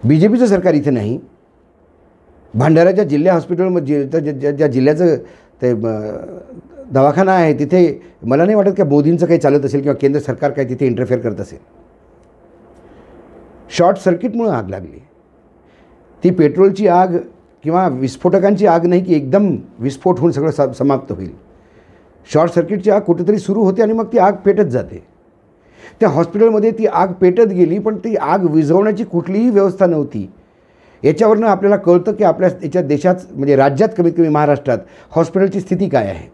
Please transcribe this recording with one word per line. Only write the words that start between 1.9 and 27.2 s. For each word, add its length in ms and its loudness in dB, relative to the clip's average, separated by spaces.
भंडाऱ्याच्या 500 2
जिल्हा 300 0
हॉस्पिटलमध्ये, 720 -2
ज्या, 160 -2
ज्या, 300 -4
ज्या 160 0
जिल्ह्याचं 500 2
ते, 80 0
अ, 460 -4
दवाखाना 420 2
आहे, 260 2
तिथे 440 0
मला 220 0
नाही 120 2
वाटत 200 2
की 60 0
मोदींचं 440 2
काही 120 2
चालत 260 2
असेल 160 -2
किंवा 140 -2
केंद्र 260 0
सरकार 300 -4
काही 180 -4
तिथे 180 -4
इंटरफेअर 340 -2
करत 200 -8
असेल. 180 -14
शॉर्ट 260 2
सर्किटमुळं 540 -2
आग 180 -4
लागली. 340 -14
ती 60 4
पेट्रोलची 580 2
आग 280 2
किंवा 260 0
विस्फोटकांची 800 0
आग 200 2
नाही 180 2
की 100 0
एकदम 420 0
विस्फोट 400 -2
होऊन 140 0
सगळं 180 -2
स-, 280 -2
समाप्त 340 -2
होईल. 200 -12
शॉर्ट 180 2
सर्किटची 400 -2
आग 100 2
कुठेतरी 380 0
सुरू 240 -2
होते 200 0
आणि 100 2
मग 200 -4
ती 60 2
आग 140 4
पेटत 300 0
जाते. 440 -6
त्या 80 2
हॉस्पिटलमध्ये 640 2
ती 160 -4
आग 260 0
पेटत 360 2